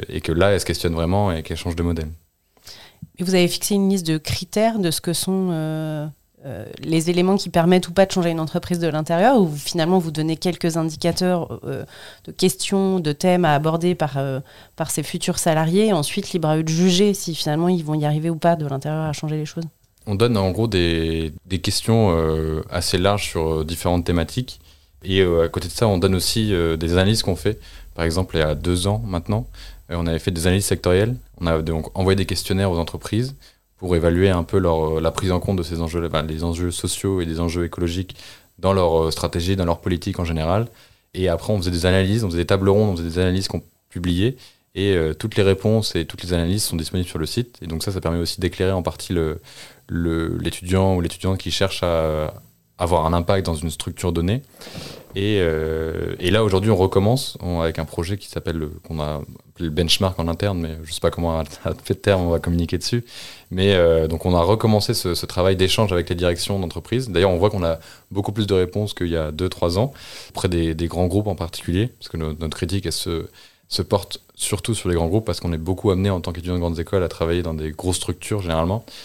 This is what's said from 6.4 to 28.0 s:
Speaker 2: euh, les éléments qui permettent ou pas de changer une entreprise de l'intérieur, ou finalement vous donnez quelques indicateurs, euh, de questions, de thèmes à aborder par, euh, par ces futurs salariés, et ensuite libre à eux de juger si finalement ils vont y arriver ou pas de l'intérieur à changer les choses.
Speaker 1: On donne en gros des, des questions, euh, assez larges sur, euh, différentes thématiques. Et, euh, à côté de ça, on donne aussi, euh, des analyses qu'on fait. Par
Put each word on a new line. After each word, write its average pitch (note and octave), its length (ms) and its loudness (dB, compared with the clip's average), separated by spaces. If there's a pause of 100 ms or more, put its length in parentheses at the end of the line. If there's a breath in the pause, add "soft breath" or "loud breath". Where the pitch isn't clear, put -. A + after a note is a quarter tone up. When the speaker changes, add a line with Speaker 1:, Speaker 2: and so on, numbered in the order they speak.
Speaker 2:
euh, G#2 200 -10 (140)
les D#3+ 320 0
éléments F3+ 260 4
qui F#3 140 -2
permettent F3+ 380 4
ou E3+ 40 -10
pas F#3+ 140 6
de F#3+ 60 -8
changer E3+ 180 0
une E3 100 -2
entreprise F3 380 -2
de E3 80 0
l'intérieur, E3+ 540 4
ou E3+ 140 4
finalement E3+ 440 0
vous D#3+ 140 -2
donnez D#3 240 0
quelques E3 400 -2
indicateurs, E3 880 0
euh, C3+ 200 -6 (400 loud breath)
de - 80 -14
questions, F#3+ 680 2
de D3+ 120 -2
thèmes F3+ 320 2
à D3+ 100 6
aborder D#3+ 400 2
par, C#3+ 220 -2
euh, C3+ 240 -2 (360 loud breath)
par D#3 140 -4
ces D#3 120 -2
futurs F3 360 -4
salariés, E3 480 4
et G#3+ 60 4
ensuite E3+ 400 -2
libre D#3+ 160 0
à D#3 80 4
eux D#3+ 60 2
de D#3+ 60 -2
juger F3+ 440 4
si E3+ 220 -4
finalement D#3+ 340 0
ils F3 160 2
vont D3+ 100 -2
y D3+ 100 0
arriver D3+ 260 0
ou E3 60 -2
pas E3+ 200 2
de D#3 100 -4
l'intérieur D3 360 -4
à D#3 100 -2
changer D3+ 240 -4
les D3+ 100 -4
choses. E3 180 -8 (420)
Speaker 1:
On G#2 80 -2
donne A#2 220 2
en F#2+ 140 2
gros - 180 0
des, E2 640 0 (120)
des F#2 140 -4
questions, G#2 580 2
euh, D#2+ 540 0
assez F2 280 -2
larges G2+ 300 2
sur, D#2+ 320 -2
euh, D#2 40 -2
différentes E2+ 400 0
thématiques. F2 560 -2 (440 soft breath)
Et, F#2+ 160 2
euh, E2+ 240 4
à E2+ 40 0
côté F2 200 -4
de - 40 -8
ça, - 140 0
on G2 120 4
donne F#2+ 160 4
aussi, G#2 400 0
euh, E2 220 2
des E2 160 -2
analyses G2 300 4
qu'on F2+ 140 0
fait. G#2 240 -4 (340 loud breath)
Par E2+ 100 -2